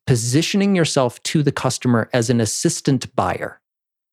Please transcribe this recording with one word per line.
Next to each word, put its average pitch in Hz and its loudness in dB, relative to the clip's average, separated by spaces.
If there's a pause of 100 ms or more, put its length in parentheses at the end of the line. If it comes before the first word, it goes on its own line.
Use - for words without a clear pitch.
positioning 147 2
yourself 147 0
to - 0
the 143 0
customer 123 0
as 120 0
an 117 2
assistant - -2
buyer. - -4 (520)